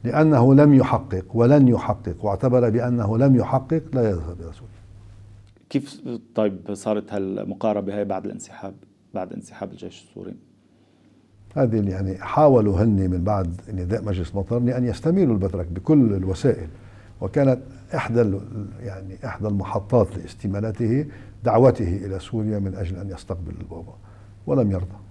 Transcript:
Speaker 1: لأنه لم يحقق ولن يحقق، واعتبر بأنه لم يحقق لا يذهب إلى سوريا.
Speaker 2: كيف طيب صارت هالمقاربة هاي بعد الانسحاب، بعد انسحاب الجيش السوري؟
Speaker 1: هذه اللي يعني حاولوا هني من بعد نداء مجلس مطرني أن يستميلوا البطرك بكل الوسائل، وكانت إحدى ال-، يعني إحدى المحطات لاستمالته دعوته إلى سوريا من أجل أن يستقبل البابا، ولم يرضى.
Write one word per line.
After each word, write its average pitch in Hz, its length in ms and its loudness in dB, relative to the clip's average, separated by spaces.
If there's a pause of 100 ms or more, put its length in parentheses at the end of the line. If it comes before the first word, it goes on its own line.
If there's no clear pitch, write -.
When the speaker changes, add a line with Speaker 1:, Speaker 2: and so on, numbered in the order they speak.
Speaker 1:
لأنه 135 500 6
لم 147 200 10
يحقق 107 600 2
ولن 127 340 6
يحقق، 101 580 -2
واعتبر 120 440 2
بأنه 117 480 0
لم 135 180 6
يحقق 135 460 0 (120)
لا 117 160 2
يذهب 87 320 -4
إلى 82 120 -14
سوريا. - 200 -20 (960)
Speaker 2:
كيف - 320 -6 (340)
طيب 101 380 -2
صارت 104 400 -4
هالمقاربة 98 840 -4
هاي 101 80 -2
بعد 98 200 -6
الانسحاب، - 480 -14 (400)
بعد 92 200 -8
انسحاب 101 380 -12
الجيش - 380 -16
السوري؟ 95 240 -14 (1200)
Speaker 1:
هذه 117 240 2
اللي 98 120 0
يعني 95 260 -4
حاولوا 110 680 4
هني 98 240 2
من 90 160 -2
بعد 92 380 -2 (120)
نداء 92 300 -4
مجلس 92 320 -6
مطرني 120 420 -2
أن 123 80 -2
يستميلوا 160 480 0
البطرك 92 340 -2
بكل 110 460 2
الوسائل، 95 540 -2 (540)
وكانت 135 380 0 (360)
إحدى 120 260 0
ال-، 101 200 0 (400)
يعني 95 440 -14
إحدى 107 220 -6
المحطات 101 680 0
لاستمالته 110 880 -4 (380)
دعوته 110 600 4
إلى 95 140 -8
سوريا 107 400 -4
من 95 160 -4
أجل 92 200 -6
أن 98 140 -10
يستقبل 87 420 -10 (100)
البابا، - 320 -14 (540)
ولم 123 240 2
يرضى. 92 240 -4 (160)